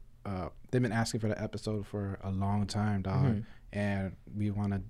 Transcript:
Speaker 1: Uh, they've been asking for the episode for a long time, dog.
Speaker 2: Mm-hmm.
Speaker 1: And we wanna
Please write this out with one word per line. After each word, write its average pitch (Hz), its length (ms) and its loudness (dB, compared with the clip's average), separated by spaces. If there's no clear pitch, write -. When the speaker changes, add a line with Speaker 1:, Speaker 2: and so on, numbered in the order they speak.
Speaker 1:
Uh, - 220 -4
they've 127 100 4
been 117 100 2
asking 113 280 2
for 107 80 2
the 107 120 0
episode 107 460 -2
for 98 380 -4
a 95 80 -2
long 98 340 2
time, 104 360 2
dog. 95 220 4
Speaker 2:
Mm-hmm. 113 160 4
Speaker 1:
And 101 460 0
we 104 160 0
wanna 101 400 0